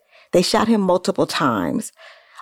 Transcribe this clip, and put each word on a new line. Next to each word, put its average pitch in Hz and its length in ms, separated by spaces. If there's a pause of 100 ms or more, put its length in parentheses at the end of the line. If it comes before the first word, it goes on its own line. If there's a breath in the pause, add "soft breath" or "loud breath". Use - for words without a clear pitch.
(340 soft breath)
They 175 80
shot 214 260
him 220 140
multiple 185 440
times. - 680 (480 loud breath)